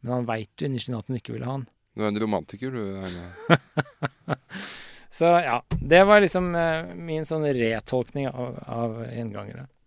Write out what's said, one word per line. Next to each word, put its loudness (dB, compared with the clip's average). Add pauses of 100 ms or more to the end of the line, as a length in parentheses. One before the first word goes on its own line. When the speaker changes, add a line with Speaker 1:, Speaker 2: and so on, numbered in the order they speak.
Speaker 1:
men -4
han -2
vet -6
jo -2
innerst -4
inne -4
at -12
hun -2
ikke -8
ville -6
ha -4
han. -6 (300)
Speaker 2:
Du -2
er 2
en 0
romantiker, -2
du, -6
Einar. -2
Speaker 1:
<laughs> - (720)
Så 0 (180)
ja, 0 (180)
det 8
var 8
liksom, 0
eh, -2
min -6
sånn -2 (120)
retolkning -2
av, -8 (100)
av -4 (180)
Gjengangere. -10 (200)